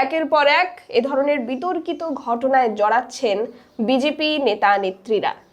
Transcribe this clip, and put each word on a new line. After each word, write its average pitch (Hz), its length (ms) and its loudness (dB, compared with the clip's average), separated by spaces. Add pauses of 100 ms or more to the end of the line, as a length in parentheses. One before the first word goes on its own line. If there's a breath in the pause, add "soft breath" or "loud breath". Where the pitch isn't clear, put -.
একের 320 280 -2
পর 294 120 4 (160)
এক 359 100 0 (280)
এ - 100 4
ধরনের 285 300 0 (100)
বিতর্কিত 339 540 -4 (220)
ঘটনায় 247 540 2
জড়াচ্ছেন 226 600 0 (500 loud breath)
বিজেপি 294 420 2 (180)
নেতা 208 220 2 (140)
নেত্রীরা, 190 480 -2 (200)